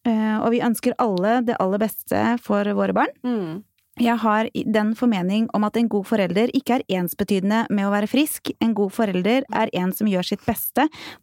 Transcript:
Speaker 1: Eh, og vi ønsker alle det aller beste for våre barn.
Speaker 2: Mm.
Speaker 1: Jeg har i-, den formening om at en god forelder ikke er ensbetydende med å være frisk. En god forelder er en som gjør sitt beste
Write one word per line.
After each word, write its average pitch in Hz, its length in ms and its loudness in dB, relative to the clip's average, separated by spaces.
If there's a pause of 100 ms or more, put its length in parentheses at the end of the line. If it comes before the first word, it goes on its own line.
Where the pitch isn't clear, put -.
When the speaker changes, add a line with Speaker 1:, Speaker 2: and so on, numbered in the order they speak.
Speaker 1:
Eh, 220 360 0
og 233 100 0
vi 240 80 2
ønsker 233 400 0
alle 220 440 2
det 233 160 -2
aller 190 180 0
beste 220 640 -2
for 202 240 -2
våre 202 300 0
barn. 254 160 2 (140)
Speaker 2:
Mm. 208 400 -4 (340)
Speaker 1:
Jeg 240 220 2
har 220 340 2
i-, - 160 -4
den 220 240 2
formening 214 600 0
om 208 100 2
at 208 140 -2
en 233 100 2
god 202 180 -2
forelder 202 480 2
ikke 254 260 0
er - 100 -4
ensbetydende 196 800 0
med 202 160 2
å 202 60 2
være 208 180 0
frisk. - 500 0
En 226 140 2
god 196 180 0
forelder 208 520 0 (100)
er 220 200 0
en 180 200 0
som 214 140 -2
gjør 180 180 0
sitt - 200 -6
beste 247 440 0 (340)